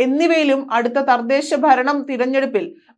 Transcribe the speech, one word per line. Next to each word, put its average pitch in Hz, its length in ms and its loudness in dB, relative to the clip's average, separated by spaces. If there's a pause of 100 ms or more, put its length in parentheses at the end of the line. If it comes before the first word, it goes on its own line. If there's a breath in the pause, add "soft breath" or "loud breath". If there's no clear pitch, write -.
എന്നിവയിലും 294 560 2 (160)
അടുത്ത 240 320 0
തദ്ദേശ 269 560 0
ഭരണം 277 340 4 (120)
തിരഞ്ഞെടുപ്പിൽ 254 560 -2 (320 loud breath)